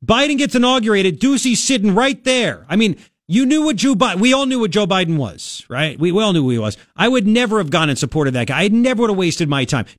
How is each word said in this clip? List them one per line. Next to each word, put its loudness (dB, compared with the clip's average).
Biden 2
gets 0
inaugurated. 2
Ducey's 0
sitting 0
right 0
there. -2
I -2
mean, 2
you 2
knew 2
what 0
Joe 0
Bi-, 0
we 4
all 2
knew -2
what -2
Joe 0
Biden 0
was, -8
right? -4
We, 0
we 0
all 0
knew 2
who 0
he 0
was. -4
I 2
would 0
never 0
have -2
gone 0
and -2
supported -2
that -2
guy. -2
I 2
never 2
would 2
have -2
wasted -2
my 0
time. -2